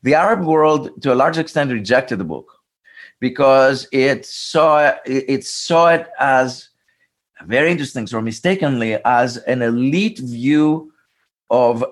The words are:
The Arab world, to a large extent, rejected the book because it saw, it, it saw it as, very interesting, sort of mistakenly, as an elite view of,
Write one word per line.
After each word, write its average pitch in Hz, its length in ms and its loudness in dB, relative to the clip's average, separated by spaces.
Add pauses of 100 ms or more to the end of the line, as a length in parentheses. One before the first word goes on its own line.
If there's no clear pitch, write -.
The 131 120 2
Arab 190 300 2
world, 156 580 0
to 139 100 0
a 123 40 2
large 160 220 0
extent, 151 320 -4
rejected 120 480 0
the 95 60 -6
book 78 340 -12 (640)
because 131 720 2
it 135 340 0
saw, 151 680 2 (120)
it, 131 220 -2
it 135 160 -2
saw 170 460 2
it 170 180 0 (100)
as, 131 520 0 (720)
very 131 260 0
interesting, 131 360 -6
sort 113 160 -6
of - 20 -6
mistakenly, 120 800 -2
as 123 320 0
an 123 260 -4
elite 139 560 -2
view 151 760 -2 (580)
of, 120 420 2